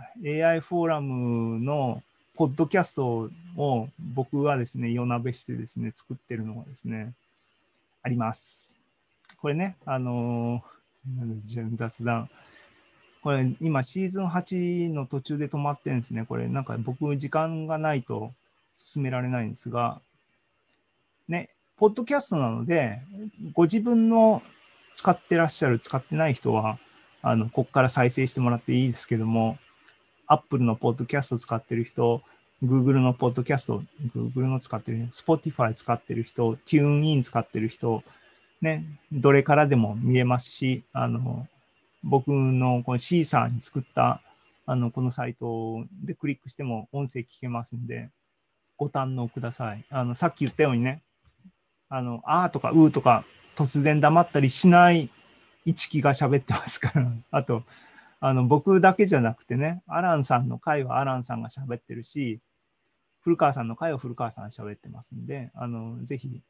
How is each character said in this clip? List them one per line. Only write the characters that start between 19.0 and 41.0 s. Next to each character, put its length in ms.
め 80
ら 100
れ 80
な 140
い 40
ん 40
で 40
す 140
が、 320
ね、 220
ポ 100
ッ 60
ド 100
キ 120
ャ 40
ス 100
ト 80
な 120
の 160
で、 340
ご 100
自 160
分 300
の 320
使 160
っ 100
て 160
ら 100
っ 40
し 140
ゃ 60
る、 80
使 180
っ 80
て 120
な 140
い 40
人 200
は、 260
あ 140
の、 140
こ 180
っ 40
か 120
ら 60
再 200
生 160
し 80
て 60
も 100
ら 80
っ 40
て 120
い 120
い 60
で 60
す 100
け 100
ど 100
も、 320
Apple 380
の 120
ポ 140
ッ 60
ド 100
キ 100
ャ 60
ス 80
ト 80
使 180
っ 80
て 120
る 80
人、 400
Google 360
の 140
ポ 140
ッ 60
ド 100
キ 100
ャ 60
ス 80
ト、 160
Google 300
の 140
使 160
っ 60
て 100
る 200
人、 120
Spotify 500
使 200
っ 80
て 140
る 80
人、 320
TuneIn 560
使 180
っ 80
て 120
る 80
人、 360
ね、 220
ど 200
れ 120
か 120
ら 120
で 80
も 200
見 200
れ 80
ま 160
す 100
し、 340
あ 140